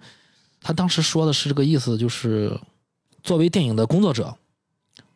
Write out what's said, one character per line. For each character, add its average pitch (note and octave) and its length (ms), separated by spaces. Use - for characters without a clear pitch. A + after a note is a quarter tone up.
他 - 140
当 F3+ 160
时 E3 120
说 D#3+ 240
的 D#3 60
是 C#3 160
这 C#3+ 80
个 C#3 80
意 D3+ 140
思， A#2+ 200
就 A#2 120
是 G#2+ 500
作 F3 160
为 D#3+ 100
电 F3 160
影 A2+ 120
的 A2 100
工 E3+ 160
作 F#3+ 100
者， A2 240